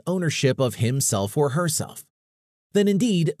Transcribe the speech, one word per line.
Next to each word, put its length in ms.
ownership 540
of 160
himself 600
or 140
herself, 540
then 140
indeed 540